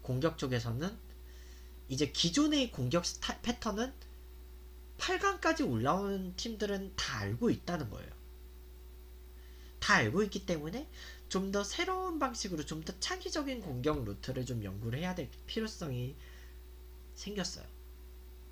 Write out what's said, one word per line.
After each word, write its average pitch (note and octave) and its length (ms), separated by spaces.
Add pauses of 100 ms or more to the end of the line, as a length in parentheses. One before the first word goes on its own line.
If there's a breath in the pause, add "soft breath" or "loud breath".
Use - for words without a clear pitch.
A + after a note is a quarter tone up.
공격 C3+ 340
쪽에서는 B2+ 580 (960 loud breath)
이제 C3 220
기존의 C#4 600
공격 C3+ 340
스타-, - 360
패턴은 A#3 520 (1040)
팔 F4+ 220
강까지 F4 440
올라온 F#3 720
팀들은 G3+ 600
다 B2+ 240
알고 A2+ 300
있다는 D#3 400
거예요. - 200 (1700 loud breath)
다 G#3 160
알고 D3+ 280
있기 G3+ 220
때문에 E3+ 440 (380 loud breath)
좀 G3 240
더 G3+ 120
새로운 F#4 560
방식으로, A3+ 460
좀 D#3+ 200
더 - 140
창의적인 D#4 600
공격 D3 440
루트를 A#2 400
좀 A#2+ 180
연구를 A2 360
해야 F3+ 160
될 D3 140 (180)
필요성이 C#3 680 (1000 loud breath)
생겼어요. G3 500 (880)